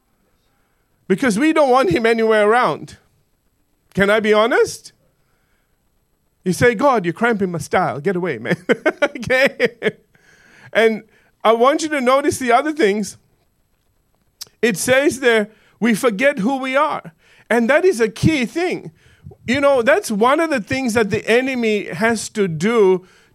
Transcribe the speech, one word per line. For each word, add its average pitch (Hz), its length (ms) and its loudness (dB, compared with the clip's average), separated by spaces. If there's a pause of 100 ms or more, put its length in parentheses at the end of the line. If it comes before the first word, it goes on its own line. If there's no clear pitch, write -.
(1080)
Because 202 320 0
we 311 140 2
don't 302 180 2
want 269 200 2
him 320 140 0
anywhere 220 440 2
around. 214 480 0 (1000)
Can 196 160 0
I 214 80 2
be 214 140 0
honest? 262 600 0 (1500)
You 185 80 -2
say, 240 220 2
"God, 233 300 0
you're 165 100 -4
cramping 202 380 -2
my 165 60 -8
style. 156 420 -2
Get 180 160 -4
away, 175 220 -4
man." 120 240 -2
<laughs> - 400 -2
Okay? 262 880 -2 (800)
And 220 320 0 (400)
I 214 80 4
want 269 300 2
you 320 80 -6
to 294 100 -2
notice 269 380 0
the 254 120 -4
other 277 220 0
things. 208 440 -2 (1400)
It 220 160 0
says 269 440 0
there, 226 300 0 (280)
"We 226 160 0
forget 247 460 -2
who 269 160 -2
we 262 180 -6
are." 285 380 -4 (360)
And 233 220 0
that 320 140 4
is 359 160 2
a 226 80 2
key 277 380 0
thing. 311 440 -6 (560)
You 262 140 -2
know, 277 220 2
that's 302 280 0
one 240 300 2
of 330 100 -2
the 269 100 0
things 262 340 -4
that 226 160 0
the 214 180 -4
enemy 233 560 0
has 214 460 -4
to 196 180 -2
do 185 580 0 (280)